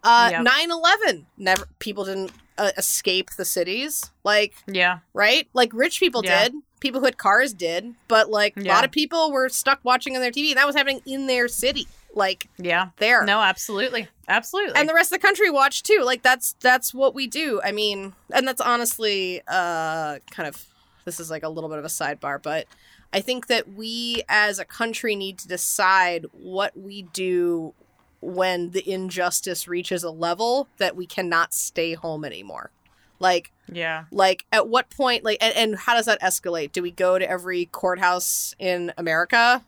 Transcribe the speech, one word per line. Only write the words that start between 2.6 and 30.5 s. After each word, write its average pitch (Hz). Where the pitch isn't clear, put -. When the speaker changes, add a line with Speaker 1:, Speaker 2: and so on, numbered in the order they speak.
Speaker 1:
escape 185
the 185
cities. 214
Like, 208
Speaker 2:
Yeah. 180
Speaker 1:
right? 233
Like, 247
rich 262
people 254
Speaker 2:
Yeah. 185
Speaker 1:
did. 247
People 262
who 269
had 247
cars 226
did. 180
But, 220
like, 208
a 202
Speaker 2:
Yeah. 180
Speaker 1:
lot 233
of 262
people 320
were 262
stuck 269
watching 254
on 254
their 247
T 277
V. 302
And 254
that 285
was 285
happening 269
in 269
their 247
city. 240
Like, 190
Speaker 2:
Yeah. 180
Speaker 1:
there. 226
Speaker 2:
No, 208
absolutely. 214
Absolutely. 254
Speaker 1:
And 294
the 320
rest 330
of 381
the -
country 392
watched, 277
too. 415
Like, 247
that's, -
that's 254
what 262
we 269
do. 269
I 202
mean, 202
and 262
that's 254
honestly, 214
uh, 160
kind 165
of, -
this 170
is, 165
like, 156
a 160
little 160
bit 151
of 147
a 156
sidebar, 147
but 151
I 190
think 247
that 220
we 233
as 208
a 180
country 226
need 196
to -
decide 180
what 190
we 202
do 175
when 180
the 190
injustice 185
reaches 175
a 170
level 202